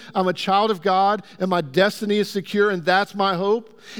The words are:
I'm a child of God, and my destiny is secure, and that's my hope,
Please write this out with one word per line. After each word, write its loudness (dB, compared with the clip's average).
I'm 2
a 0
child 0
of -2
God, 0
and -2
my 2
destiny 0
is -2
secure, 0
and -4
that's 0
my 0
hope, -2